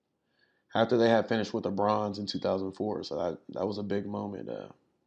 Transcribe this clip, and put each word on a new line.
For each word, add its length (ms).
after 240
they 100
had 200
finished 260
with 100
the 60
bronze 480
in 80
two 120
thousand 340
four. 300
So 140
that, 220
that 160
was 120
a 40
big 240
moment. 440
Uh, 180